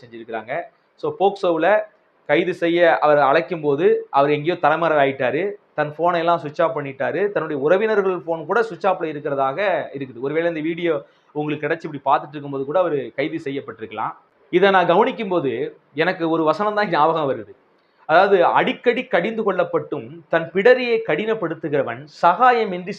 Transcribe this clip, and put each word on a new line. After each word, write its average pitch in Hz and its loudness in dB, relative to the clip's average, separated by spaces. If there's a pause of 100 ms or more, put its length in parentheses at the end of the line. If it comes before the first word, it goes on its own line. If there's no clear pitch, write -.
செஞ்சிருக்கிறாங்க. 113 -10 (340)
So, 151 -6
போக்சோவுல 190 2 (460)
கைது 175 0
செய்ய 170 2
அவர் 147 4
அழைக்கும் 156 2
போது 160 2
அவர் 139 4
எங்கேயோ 147 0
தலைமறை 156 2
ஆயிட்டாரு. 135 -2 (220)
தன் 151 -4
போனை 170 0
எல்லாம் 165 2
சுவிட்ச் 151 -6
ஆஃப் 160 0
பண்ணிட்டாரு. 139 -4
தன்னுடைய 156 -4
உறவினர்கள் 190 2
போன் 160 -6
கூட 202 0
சுவிட்ச் 190 -4
ஆஃப்ல 185 0
இருக்கிறதாக 143 -2 (100)
இருக்குது. 127 -12
ஒருவேளை 156 -2
இந்த 160 -6
வீடியோ 165 -4 (260)
உங்களுக்கு 151 -6
கிடைச்சு 165 -6
இப்படி 139 0
பார்த்துட்டு 160 -8
இருக்கும்போது 139 -8
கூட 156 0
அவர் 143 -2
கைது 156 -4
செய்யப்பட்டிருக்கலாம். 117 -10 (360)
இதை 180 4
நான் 185 4
கவனிக்கும் 202 2
போது 147 -4 (160)
எனக்கு 165 -2
ஒரு 165 0
வசனம் 202 0
தான் 208 0
ஞாபகம் 160 2
வருது. 113 -8 (500)
அதாவது, 180 4
"அடிக்கடி 240 0
கடிந்து 190 -2
கொள்ளப்பட்டும் 160 -4 (100)
தன் 165 -2
பிடரியை 240 4
கடினப்படுத்துகிறவன் 156 -4 (140)
சகாயமின்றி 202 2